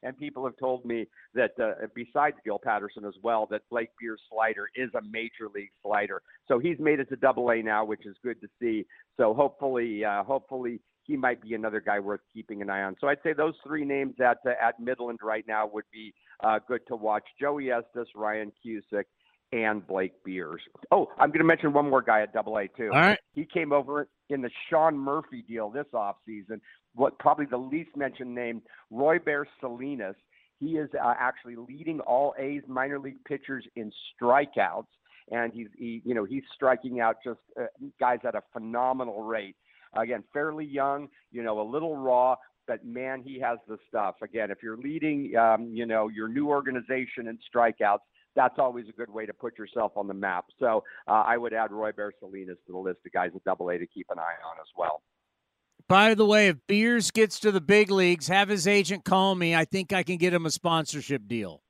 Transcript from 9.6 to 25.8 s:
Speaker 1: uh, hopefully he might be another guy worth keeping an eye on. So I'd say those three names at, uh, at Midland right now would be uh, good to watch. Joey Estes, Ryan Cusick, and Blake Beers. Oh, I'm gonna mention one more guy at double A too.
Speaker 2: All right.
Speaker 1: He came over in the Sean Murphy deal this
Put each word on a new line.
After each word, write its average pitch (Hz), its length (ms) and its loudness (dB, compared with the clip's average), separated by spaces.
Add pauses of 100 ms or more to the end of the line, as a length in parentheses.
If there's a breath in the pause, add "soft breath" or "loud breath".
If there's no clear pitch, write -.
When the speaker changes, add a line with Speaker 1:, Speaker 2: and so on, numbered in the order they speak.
Speaker 1:
uh, 101 180 0
hopefully 127 580 -6 (220)
he 151 140 -4
might 127 240 0
be 107 140 -8
another 107 260 -2
guy 104 180 -2
worth 98 220 -6 (120)
keeping 107 300 -12
an 98 80 -8
eye 98 120 -2
on. 95 180 -6
So 139 80 0
I'd 143 140 0
say 160 100 0
those 156 220 0 (120)
three 147 180 -6
names 139 360 -2
at, 120 260 4
uh, 123 40 2 (100)
at 117 180 0
Midland 120 440 -6
right 110 260 -4
now 107 180 -2
would 107 260 -8
be 107 200 -18 (300 soft breath)
uh, 110 240 2
good 123 220 -4
to 123 80 -6
watch. 107 280 -2 (160)
Joey 143 300 -2
Estes, 117 440 -4
Ryan 107 380 -4 (120)
Cusick, 107 400 -6 (480)
and 107 340 -2
Blake 95 260 -2 (120)
Beers. 87 360 -8 (300)
Oh, 175 180 4 (100)
I'm 147 120 6
gonna 156 140 2
mention 160 280 4
one 143 160 4
more 131 140 4
guy 110 200 4
at 107 100 -4
double 107 260 -2
A 101 100 -4
too. 113 240 -6
Speaker 2:
All 143 80 6
right. 196 180 6 (140)
Speaker 1:
He 151 120 -6
came 156 280 -2
over 143 360 0 (200)
in 139 140 -4
the - 80 -6 (180)
Sean 160 300 4
Murphy 139 480 -4
deal 110 240 -6
this 139 240 -8